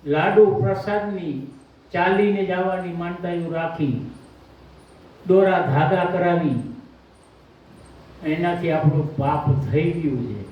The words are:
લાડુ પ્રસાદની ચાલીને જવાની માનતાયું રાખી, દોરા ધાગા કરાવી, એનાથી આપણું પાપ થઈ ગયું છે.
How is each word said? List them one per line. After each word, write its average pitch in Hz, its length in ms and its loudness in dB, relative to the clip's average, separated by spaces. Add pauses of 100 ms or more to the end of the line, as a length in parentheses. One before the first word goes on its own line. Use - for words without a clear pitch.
લાડુ 185 380 6 (120)
પ્રસાદની 190 800 -2 (580)
ચાલીને 196 560 2
જવાની 180 520 -2
માનતાયું 175 560 -6
રાખી, 160 380 -2 (1300)
દોરા 190 420 4
ધાગા 160 460 2
કરાવી, 165 420 0 (1800)
એનાથી 170 400 -2
આપણું 151 340 2 (100)
પાપ 143 300 -2 (220)
થઈ 156 240 2
ગયું 139 340 -4
છે. 101 240 -10